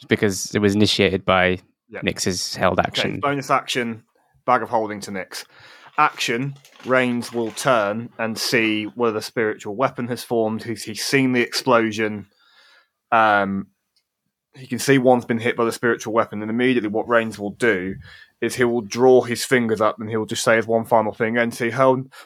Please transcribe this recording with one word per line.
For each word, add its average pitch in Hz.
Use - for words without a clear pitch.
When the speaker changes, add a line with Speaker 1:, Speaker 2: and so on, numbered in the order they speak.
Speaker 1:
because 104
it 110
was 101
initiated 101
by 92
Speaker 2:
Yeah. 107
Speaker 1:
Nyx's -
held 92
Speaker 2:
Okay, -
Speaker 1:
action. -
Speaker 2:
bonus 143
action, 120
bag 123
of 107
holding 107
to 104
Nyx. -
Action, 139
Rains 123
will 117
turn 113
and 110
see 110
whether 113
the 107
spiritual 107
weapon 131
has 120
formed. 110
He's, 113
he's 107
seen 131
the 123
explosion. 110
Um, 101
he 131
can 117
see 139
one's 123
been 117
hit 120
by 117
the 113
spiritual 113
weapon, 107
and 107
immediately 120
what 107
Rains 113
will 101
do 95
is 117
he 131
will 120
draw 123
his 117
fingers 113
up 107
and 110
he 113
will 107
just 110
say 113
as 110
one 113
final 107
thing, 117
"N 117
C, 117
hold 131